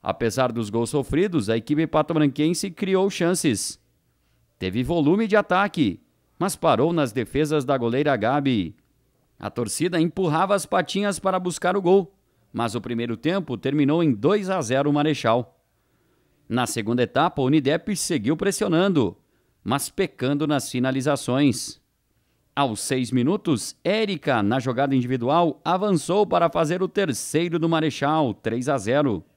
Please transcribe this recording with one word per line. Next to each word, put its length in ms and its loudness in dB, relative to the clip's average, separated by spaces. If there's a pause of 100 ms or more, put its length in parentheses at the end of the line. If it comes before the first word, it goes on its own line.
Apesar 480 -2
dos 180 -4
gols 200 -2
sofridos, 600 -2
a 60 2
equipe 320 0
patobranquense 840 0
criou 380 0
chances. 680 -2 (760)
Teve 260 -2
volume 440 2
de 100 2
ataque, 640 0 (360)
mas 180 -2
parou 380 2
nas 180 0
defesas 540 -2
da 120 0
goleira 380 0
Gabi. 580 0 (640)
A 120 -10
torcida 500 -2
empurrava 560 0
as 100 -2
patinhas 540 -2
para 180 0
buscar 380 -2
o 60 0
gol, 340 4 (380)
mas 220 -4
o 60 -2
primeiro 360 -4
tempo 400 -2
terminou 440 2
em 120 4
dois 360 2
a 120 -2
zero 320 0
Marechal. 640 0 (920)
Na 180 0
segunda 380 -2
etapa, 380 0
o 40 2
Unidep 480 0
seguiu 440 -2
pressionando, 800 0 (440)
mas 280 -4
pecando 580 -2
nas 240 -2
finalizações. 1120 0 (720)
Aos 240 -2
seis 320 -2
minutos, 720 0
Érica, 580 0
na 180 0
jogada 360 -2
individual, 680 0
avançou 640 0
para 240 2
fazer 320 0
o 60 -2
terceiro 720 -2
do 80 0
Marechal, 680 0
três 360 -4
a 80 0
zero. 480 0 (100)